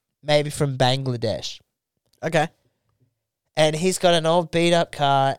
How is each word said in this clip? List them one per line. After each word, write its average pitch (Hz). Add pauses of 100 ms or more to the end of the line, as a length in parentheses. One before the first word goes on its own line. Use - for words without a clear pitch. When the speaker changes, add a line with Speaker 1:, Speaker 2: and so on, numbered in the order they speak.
(220)
Speaker 1:
maybe 147
from 139
Bangladesh. 123 (640)
Speaker 2:
Okay. 160 (1080)
Speaker 1:
And 156
he's 180
got 175
an 160
old 165
beat 170
up 170
car, 139